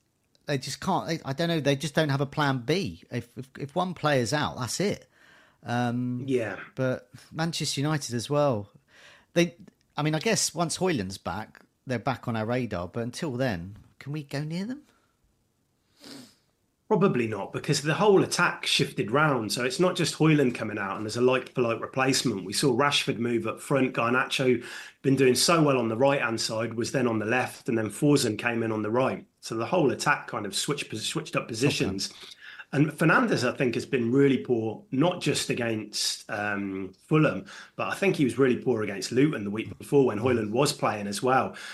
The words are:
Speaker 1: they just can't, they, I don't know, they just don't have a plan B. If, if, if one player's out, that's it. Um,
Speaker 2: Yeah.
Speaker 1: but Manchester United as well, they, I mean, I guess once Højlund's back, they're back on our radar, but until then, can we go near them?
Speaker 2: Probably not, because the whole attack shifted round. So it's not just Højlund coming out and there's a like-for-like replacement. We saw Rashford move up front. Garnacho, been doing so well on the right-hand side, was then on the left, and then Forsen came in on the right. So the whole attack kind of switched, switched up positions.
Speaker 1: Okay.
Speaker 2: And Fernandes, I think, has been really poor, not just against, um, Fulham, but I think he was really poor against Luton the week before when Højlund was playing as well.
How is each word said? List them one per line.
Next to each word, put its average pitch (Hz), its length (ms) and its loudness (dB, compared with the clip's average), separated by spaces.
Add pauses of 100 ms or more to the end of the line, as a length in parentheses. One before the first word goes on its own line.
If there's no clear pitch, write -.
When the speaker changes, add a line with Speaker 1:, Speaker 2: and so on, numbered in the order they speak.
(460)
Speaker 1:
they 147 100 -2
just 135 240 -10
can't, 160 280 -2
they, 165 180 -4
I 135 80 -4
don't 170 140 -2
know, 165 120 0
they 143 160 2
just 147 180 -8
don't 160 140 2
have 139 140 0
a 139 40 0
plan 139 380 0
B. 143 460 -2
If, 120 260 -6
if, 127 120 -14 (100)
if 135 160 -10
one 175 180 -2
player's 131 400 0
out, 139 260 -2
that's 123 220 -4
it. - 260 -2 (560)
Um, 123 640 -2
Speaker 2:
Yeah. 113 300 -2 (180)
Speaker 1:
but 127 360 -2 (220)
Manchester 156 500 -4
United 139 320 -2
as 117 160 -4
well, 139 400 0 (640)
they, 175 220 2 (400)
I 151 60 -2
mean, 156 120 2
I 156 60 -2
guess - 340 0
once 165 240 -2
Højlund's 110 400 -2
back, 98 420 -8 (260)
they're 123 120 -2
back 123 300 -4
on 113 80 -2
our 110 100 -2
radar, 107 420 -2
but 117 140 -8
until 123 300 -6
then, 107 440 -4 (220)
can 139 140 -12
we 156 100 -8
go 139 200 -6
near 165 220 -6
them? 262 180 -10 (2000)
Speaker 2:
Probably 160 380 2
not, 101 260 -6
because 143 300 -2
the 151 120 -2
whole 190 280 6
attack - 420 0
shifted - 460 -2
round. 131 400 2
So - 140 -2
it's 131 160 -2
not 180 160 2
just 160 220 0
Højlund 147 360 6
coming 107 240 -6
out 98 180 -4
and 107 80 -8
there's 107 120 -6
a 120 40 -2
like-for-like 123 600 2
replacement. 127 640 0
We 95 80 -8
saw 123 240 2
Rashford 139 420 2
move 117 300 0
up 104 120 -6
front. 127 320 2
Garnacho, 127 680 2 (400)
been 139 140 4
doing 131 180 6
so 165 300 4
well 139 140 4
on 117 100 0
the 113 80 0
right-hand 123 440 2
side, 113 340 -4
was 110 180 -2
then 123 160 2
on 113 100 2
the 104 80 0
left, 117 420 -2
and 120 80 2
then 110 140 0
Forsen 120 480 2
came 117 240 -2
in 113 80 -2
on 110 120 -2
the 107 80 -4
right. 113 360 0 (140)
So - 160 -8
the 113 100 -2
whole 156 240 2
attack 139 380 0
kind 107 180 -6
of 95 80 -8
switched, - 420 -4
switched - 380 -6
up - 140 -2
positions. 113 600 -2
Speaker 1:
Okay. - 80 -20 (540)
Speaker 2:
And 151 200 2
Fernandes, 175 560 2
I 117 80 -4
think, 123 180 0
has 117 120 -4
been 120 260 0
really 139 260 6
poor, 110 540 -2
not 151 280 2
just - 300 -2
against, 113 800 -4
um, 101 600 -4 (160)
Fulham, 139 380 2 (280)
but 107 140 -6
I - 60 -6
think 196 200 2
he 156 100 2
was 117 140 2
really 127 200 4
poor 110 260 0
against 98 260 -6
Luton 135 320 2
the 101 80 -4
week 110 260 -6
before 139 300 4
when 107 140 -2
Højlund 113 300 0
was 143 220 2
playing 104 360 -2
as 101 120 -6
well. 127 360 2 (180)